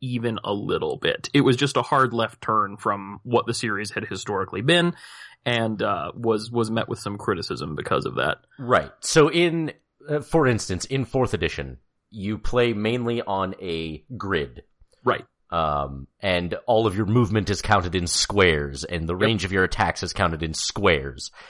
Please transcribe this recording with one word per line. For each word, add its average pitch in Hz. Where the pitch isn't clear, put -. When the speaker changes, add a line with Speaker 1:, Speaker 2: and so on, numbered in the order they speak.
Speaker 1:
even 120
a 101
little 85
bit. -
It 143
was 127
just 139
a 127
hard 131
left 113
turn 107
from 101
what 117
the 117
series 104
had 104
historically 95
been, 170
and, 113
uh, 92
was, 113
was 117
met 113
with 110
some 101
criticism 78
because 73
of -
that. 65
Speaker 2:
Right. 117
So 156
in, 165
uh, 147
for 147
instance, 104
in 135
fourth 127
edition, 78
you 107
play 120
mainly 117
on 95
a 82
grid. 82
Speaker 1:
Right. 120
Speaker 2:
Um, 73
and 87
all 113
of 95
your 107
movement 107
is 95
counted 90
in 87
squares, 76
and 80
the 87
Speaker 1:
Yep. 92
Speaker 2:
range 110
of 92
your 95
attacks 90
is 90
counted 82
in 80
squares. 69